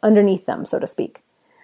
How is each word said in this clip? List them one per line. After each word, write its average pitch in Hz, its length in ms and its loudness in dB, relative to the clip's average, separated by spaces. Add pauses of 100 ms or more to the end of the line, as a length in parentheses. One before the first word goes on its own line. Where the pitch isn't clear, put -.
underneath 202 420 4
them, - 180 -6
so - 140 -4
to - 80 -4
speak. - 380 -8 (400)